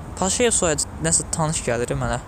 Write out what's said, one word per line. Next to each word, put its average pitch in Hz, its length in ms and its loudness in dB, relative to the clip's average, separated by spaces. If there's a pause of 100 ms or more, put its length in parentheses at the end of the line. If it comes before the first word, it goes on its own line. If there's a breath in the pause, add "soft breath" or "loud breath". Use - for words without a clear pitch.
(200)
Paşayev 220 320 2
soyadı 156 320 2 (200)
nəsə 165 280 2
tanış 156 320 0
gəlir 120 320 0
mənə. 123 320 0